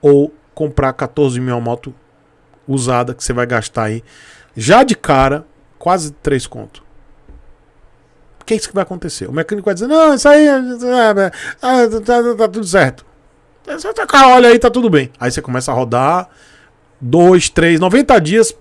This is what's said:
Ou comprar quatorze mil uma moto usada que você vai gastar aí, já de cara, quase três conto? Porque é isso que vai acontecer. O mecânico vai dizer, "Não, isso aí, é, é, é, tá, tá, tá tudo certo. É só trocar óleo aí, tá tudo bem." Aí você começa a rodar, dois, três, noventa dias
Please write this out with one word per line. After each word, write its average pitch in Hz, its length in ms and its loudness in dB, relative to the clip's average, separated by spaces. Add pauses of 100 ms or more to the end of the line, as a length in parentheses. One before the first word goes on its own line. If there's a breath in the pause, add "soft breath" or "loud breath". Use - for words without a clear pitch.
Ou 143 320 2 (200)
comprar 139 380 -4
quatorze 131 480 -4
mil 127 140 -4
uma 120 60 -4
moto 120 340 -8 (720)
usada 127 460 -2
que - 100 -16
você - 80 -6
vai 123 140 -4
gastar 117 380 -6
aí, 110 200 -8 (500 soft breath)
já 156 280 2
de 240 140 0
cara, 139 500 0 (320)
quase 170 340 -4
três 139 340 -4
conto? - 380 -20 (1500)
Porque - 160 -4
é 214 40 -2
isso - 100 -8
que - 80 -20
vai 190 60 -2
acontecer. 175 460 -10
O 123 40 -12
mecânico 170 320 -6
vai 202 100 -2
dizer, 208 140 -8
"Não, 311 260 4
isso 254 140 2
aí, 302 180 6
é, 285 60 4
é, 247 760 0
é, 247 600 -2
tá, 220 120 -6
tá, 240 360 0
tá 220 120 0
tudo 202 160 -6
certo. 170 400 -2 (640)
É 302 100 -10
só 381 160 -8
trocar 285 360 2
óleo 254 180 6
aí, 233 100 6
tá 240 140 2
tudo 240 180 -2
bem." 139 300 0
Aí 127 140 -6
você - 100 -8
começa 127 300 -6
a - 20 -4
rodar, 131 560 -2 (680 soft breath)
dois, 175 480 4
três, 165 320 0
noventa 214 400 2
dias 202 400 0